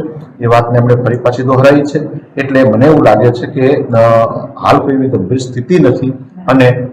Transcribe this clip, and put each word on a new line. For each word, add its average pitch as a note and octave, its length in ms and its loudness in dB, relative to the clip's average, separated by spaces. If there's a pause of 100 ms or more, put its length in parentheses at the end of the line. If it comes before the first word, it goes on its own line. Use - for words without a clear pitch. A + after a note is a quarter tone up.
(400)
એ A#2+ 60 -2
વાતને A#2+ 320 2
એમણે B2 160 2
ફરી A#2+ 240 0
પાછી B2 240 -4
દોહરાવી C3+ 400 2
છે. D3+ 160 -4 (380)
એટલે C3 280 0
મને A2 220 2
એવું D3+ 180 4
લાગે A2+ 280 2
છે - 140 -8
કે, C3+ 360 0
અ, A#2+ 160 -2 (600)
હાલ G#2+ 200 2
કોઈ C#3 160 -2
એવી C3 140 -2
ગંભીર G2 300 -2
સ્થિતિ C3 400 -2
નથી - 320 0 (380)
અને, B2+ 440 2